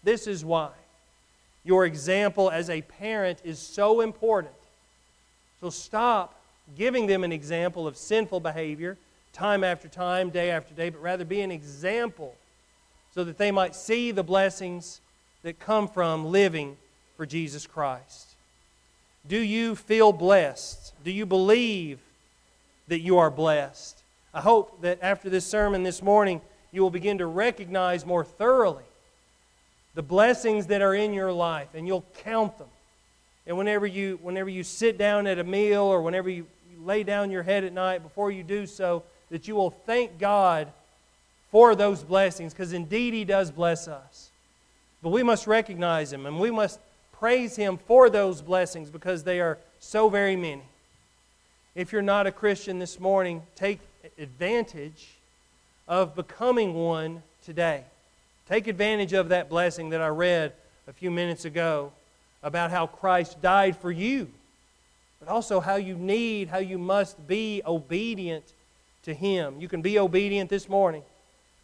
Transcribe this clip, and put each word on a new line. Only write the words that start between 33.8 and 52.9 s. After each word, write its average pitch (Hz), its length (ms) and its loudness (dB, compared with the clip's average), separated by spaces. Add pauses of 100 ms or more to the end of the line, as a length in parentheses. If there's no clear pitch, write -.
you, 190 360 -6
whenever 185 280 -6
you 185 140 -8
sit 226 340 0
down 208 300 2
at 190 100 0
a 175 60 -4
meal 202 400 2
or 190 180 4
whenever 180 280 -2
you, 170 180 -8 (240)
you 165 140 -20
lay 208 180 0
down 202 280 -2
your 185 120 -4
head 190 200 0
at 180 100 -8
night, 185 300 -2
before 202 280 -4
you 190 120 -10
do 196 220 -4
so, 175 380 -2 (260)
that 165 180 -10
you 214 80 -8
will 190 140 2
thank 226 480 -4
God 180 500 2 (840)
for 220 240 10
those 202 280 2
blessings, 175 500 0
'cause 180 200 -8
indeed 202 400 -4
He 220 100 -4
does 196 280 0
bless 165 360 -2
us. 139 440 -18 (680)
But 165 80 -4
we 226 140 4
must 226 220 2
recognize 175 640 0
Him, 139 140 -12
and 151 140 -6
we 214 100 2
must 214 300 -2 (320)
praise 240 440 0
Him 196 220 -2
for 247 320 8
those 190 320 0
blessings 170 480 -2
because 165 340 -6
they 180 180 -2
are 160 160 -2 (220)
so 214 300 2
very 196 260 2
many. 156 280 -6 (1120)
If 175 160 -8
you're 214 100 -2
not 202 240 2
a 190 60 0
Christian 196 480 -2
this 180 200 -10